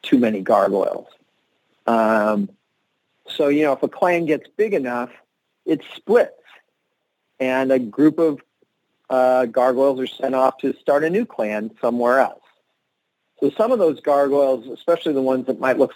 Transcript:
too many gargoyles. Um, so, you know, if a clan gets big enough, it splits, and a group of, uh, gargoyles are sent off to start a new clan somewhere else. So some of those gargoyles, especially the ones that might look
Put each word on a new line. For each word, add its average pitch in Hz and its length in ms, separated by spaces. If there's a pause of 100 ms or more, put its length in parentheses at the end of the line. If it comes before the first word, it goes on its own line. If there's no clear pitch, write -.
too - 160
many 110 220
gargoyles. 98 680 (800)
Um, 107 600 (800)
so, 147 200
you 147 160
know, 143 80
if 131 100
a 131 60
clan 175 360
gets 147 320
big 214 160
enough, 123 380 (540)
it 160 180 (140)
splits, - 360 (1080)
and 131 320
a 131 80
group 147 400
of, 160 200 (680)
uh, 127 360
gargoyles 127 520
are 131 80
sent 131 300
off 131 220
to 135 160
start 147 280
a 160 80
new 220 160
clan 107 540
somewhere 120 400
else. - 200 (1000)
So 143 100
some 226 200
of 254 80
those 160 220
gargoyles, 139 640
especially 165 460
the 135 80
ones 131 260
that - 140
might 131 180
look 131 180